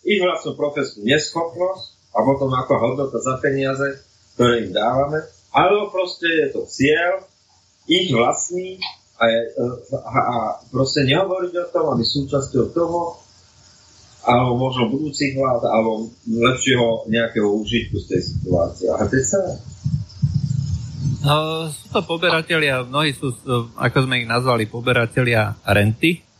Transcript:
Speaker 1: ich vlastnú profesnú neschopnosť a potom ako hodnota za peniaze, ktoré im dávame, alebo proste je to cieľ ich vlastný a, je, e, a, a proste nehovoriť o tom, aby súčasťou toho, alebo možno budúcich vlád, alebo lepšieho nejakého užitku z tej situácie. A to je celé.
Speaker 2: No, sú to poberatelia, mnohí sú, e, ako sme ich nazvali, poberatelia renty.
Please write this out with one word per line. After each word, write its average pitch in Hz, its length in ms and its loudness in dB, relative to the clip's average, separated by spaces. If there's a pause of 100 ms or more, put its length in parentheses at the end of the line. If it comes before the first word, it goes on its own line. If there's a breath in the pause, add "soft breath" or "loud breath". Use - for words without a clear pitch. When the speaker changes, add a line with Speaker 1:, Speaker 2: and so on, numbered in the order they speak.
Speaker 1:
ich 196 220 2
vlastnú 170 320 -2
profesnú 143 480 -4
neschopnosť 170 1120 -2
a - 80 2
potom 135 320 2
ako - 240 0
hodnota 131 400 -2
za 131 240 -2
peniaze, 135 560 -2 (400)
ktoré 120 240 4
im 90 80 -8
dávame, 135 480 0 (320)
alebo 202 400 2
proste 180 320 -4
je 160 240 2
to - 160 -6
cieľ - 560 0 (640)
ich 180 240 2
vlastný 175 720 -2 (400)
a, 117 80 4
je, 113 120 2 (120)
e, 123 120 -2 (360)
a, - 160 -6
a 123 200 2 (360)
proste 135 320 0
nehovoriť 180 560 0
o 175 80 -6
tom, 156 240 0
aby 120 80 0
súčasťou 135 720 -2
toho, 170 480 -2 (1040)
alebo 123 320 4
možno 127 320 0
budúcich 139 480 -2
vlád, 131 320 2
alebo 113 400 2 (160)
lepšieho 117 880 2
nejakého 113 400 2
užitku 107 480 -2
z - 60 -14 (100)
tej 87 40 2 (120)
situácie. - 560 0
A - 160 0
to - 120 0
je 131 120 2
celé. 185 240 0 (1700)
Speaker 2:
No, 156 480 0
sú - 240 -12
to 214 160 2
poberatelia, 165 720 2
mnohí 135 320 0
sú, 127 240 -6
e, 120 400 -2
ako 127 320 2
sme 123 160 -2
ich 113 60 -10
nazvali, 120 340 2
poberatelia 120 880 0 (160)
renty. 110 560 2 (160)